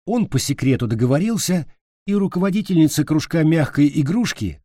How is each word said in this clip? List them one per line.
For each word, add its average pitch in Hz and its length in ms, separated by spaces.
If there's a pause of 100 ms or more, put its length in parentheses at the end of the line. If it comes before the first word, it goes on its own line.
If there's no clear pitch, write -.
Он 220 200
по 135 120
секрету 127 480
договорился, 151 840 (360)
и 202 80
руководительница 185 880
кружка 156 400
мягкой 147 500
игрушки 147 720